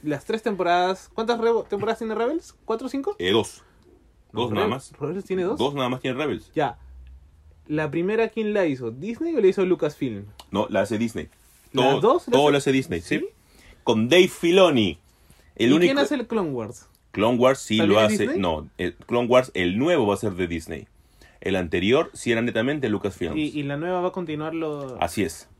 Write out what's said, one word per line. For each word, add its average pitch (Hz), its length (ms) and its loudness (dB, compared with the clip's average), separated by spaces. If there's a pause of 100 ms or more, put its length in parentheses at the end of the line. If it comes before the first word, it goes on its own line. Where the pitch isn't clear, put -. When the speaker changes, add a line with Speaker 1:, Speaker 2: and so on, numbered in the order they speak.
Speaker 1:
las 147 220 -6
tres 220 180 -4
temporadas, 180 680 0
¿cuántas 226 260 -2
Rebo-, 226 280 0
temporadas 208 320 -4
tiene 220 160 -6
Rebels? 262 400 -4 (100)
¿Cuatro 226 220 -6
o - 20 -8
cinco? 277 300 -6
Speaker 2:
Eh, 87 120 -2
dos. 208 320 -2 (680)
Speaker 1:
No, 110 100 -4
Speaker 2:
Dos 120 100 -2
nada 104 140 0
Speaker 1:
Re-, 104 60 0
Speaker 2:
más. 131 280 -8
Speaker 1:
¿Rebels 170 260 -6
tiene 185 180 -4
dos? 220 160 -2
Speaker 2:
Dos 143 160 0
nada 127 140 -2
más 127 120 -6
tiene 127 160 -4
Rebels. 139 360 -6
Speaker 1:
Ya. 143 240 -4 (880)
¿La 151 220 -4
primera 196 400 0
quién 214 240 -2
la 196 120 2
hizo? 127 260 -4
¿Disney 226 440 -6
o 262 60 2
la 190 60 6
hizo 185 180 4
Lucasfilm? 143 600 -2 (260)
Speaker 2:
No, 101 180 0
la 98 120 2
hace 104 160 0
Disney. 110 320 -4 (420)
Speaker 1:
¿Las 127 140 2
Speaker 2:
Todo, 135 160 4
Speaker 1:
dos 269 260 4
las 240 60 0
Speaker 2:
todo 139 140 6
Speaker 1:
hace? 143 40 6
Speaker 2:
lo 143 60 4
hace 139 140 2
Disney, 127 300 0
sí. - 180 -4
Speaker 1:
¿Sí? 370 80 -6 (560)
Speaker 2:
Con 117 260 2
Dave 170 180 8
Filoni. 165 720 4 (560)
El 117 140 2
Speaker 1:
¿Y 143 40 6
Speaker 2:
único 175 200 4
Speaker 1:
quién 277 60 0
hace 285 160 0
el 240 120 -6
Clone 202 220 -4
Wars? 113 400 -10 (220)
Speaker 2:
Clone 117 260 2
Wars 131 220 4
sí 110 180 -2
Speaker 1:
¿También 104 220 4
Speaker 2:
lo 107 60 6
Speaker 1:
es 107 80 2
Speaker 2:
hace. 101 100 0
Speaker 1:
Disney? - 160 -2
Speaker 2:
No, 78 280 -2 (100)
el 87 180 -6
Clone 120 320 -2
Wars, 127 260 4
el 92 240 0
nuevo 143 300 2
va 101 80 2
a - 20 -10
ser 101 160 -4
de 90 140 -4
Disney. 82 400 -10 (540)
El 95 140 -2
anterior 95 580 0
sí - 180 -4
era 117 100 0
netamente 120 480 -2
Lucasfilms. 101 480 -4
Speaker 1:
¿Y, 151 220 -4
y 143 40 -6
la 143 140 -6
nueva 180 240 -4
va 180 80 -2
a - 20 -4
continuar 156 440 -8
lo 147 460 -8
Speaker 2:
Así 87 220 -2
es. - 260 -8 (100)